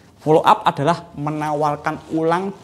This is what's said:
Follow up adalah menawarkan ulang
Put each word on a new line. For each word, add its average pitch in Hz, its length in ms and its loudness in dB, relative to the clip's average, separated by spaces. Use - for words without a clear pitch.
Follow 156 160 6
up 208 240 2
adalah 170 480 -2
menawarkan 151 1040 -4
ulang 165 360 -2